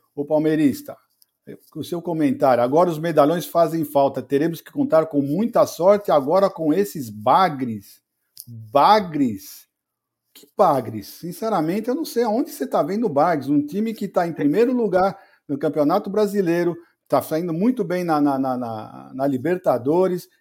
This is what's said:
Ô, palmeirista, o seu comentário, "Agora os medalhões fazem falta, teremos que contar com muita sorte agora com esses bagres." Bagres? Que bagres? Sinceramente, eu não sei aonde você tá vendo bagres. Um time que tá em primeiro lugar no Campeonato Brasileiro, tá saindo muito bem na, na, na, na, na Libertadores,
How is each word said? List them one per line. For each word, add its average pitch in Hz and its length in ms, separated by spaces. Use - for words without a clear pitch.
Ô, 143 100
palmeirista, 151 720
o 147 80
seu 175 160
comentário, 139 640
"Agora 156 240
os 156 100
medalhões 160 460
fazem 165 400
falta, 139 380
teremos 151 400
que - 100
contar 156 320
com 151 160
muita 185 460
sorte 196 440
agora 165 380
com 160 240
esses 175 380
bagres." 127 880
Bagres? 139 1160
Que - 240
bagres? 123 520
Sinceramente, 190 840
eu 254 40
não 311 120
sei 233 160
aonde 240 300
você 262 140
tá 185 160
vendo 202 240
bagres. 147 440
Um 147 160
time 208 260
que 208 160
tá 180 180
em 165 60
primeiro 170 400
lugar 190 460
no 143 120
Campeonato 160 500
Brasileiro, 185 640
tá 135 120
saindo 165 320
muito 214 320
bem 180 200
na, 156 180
na, 139 160
na, 131 180
na, 120 580
na 131 120
Libertadores, 160 1040